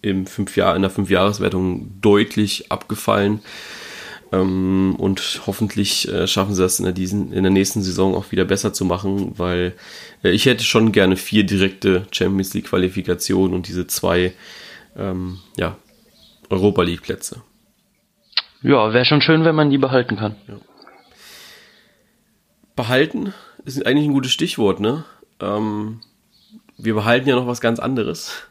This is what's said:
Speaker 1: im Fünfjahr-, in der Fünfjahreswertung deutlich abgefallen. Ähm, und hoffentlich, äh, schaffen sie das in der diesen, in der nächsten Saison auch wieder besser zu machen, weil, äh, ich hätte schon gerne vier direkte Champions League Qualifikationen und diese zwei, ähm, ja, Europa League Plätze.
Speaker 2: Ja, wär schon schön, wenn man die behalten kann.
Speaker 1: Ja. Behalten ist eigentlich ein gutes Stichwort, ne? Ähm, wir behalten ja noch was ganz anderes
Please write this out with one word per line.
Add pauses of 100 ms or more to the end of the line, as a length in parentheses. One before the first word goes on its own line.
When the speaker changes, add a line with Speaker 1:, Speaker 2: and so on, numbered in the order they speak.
Speaker 1:
im
Fünfjahr-,
in
der
Fünfjahreswertung
deutlich
abgefallen. (920)
Ähm,
und
hoffentlich,
äh,
schaffen
sie
das
in
der
diesen,
in
der
nächsten
Saison
auch
wieder
besser
zu
machen,
weil, (480)
äh,
ich
hätte
schon
gerne
vier
direkte
Champions
League
Qualifikationen
und
diese
zwei, (640)
ähm, (200)
ja, (720)
Europa
League
Plätze. (1200)
Speaker 2:
Ja,
wär
schon
schön,
wenn
man
die
behalten
kann. (120)
Speaker 1:
Ja. (2250)
Behalten (300)
ist
eigentlich
ein
gutes
Stichwort,
ne? (340)
Ähm, (760)
wir
behalten
ja
noch
was
ganz
anderes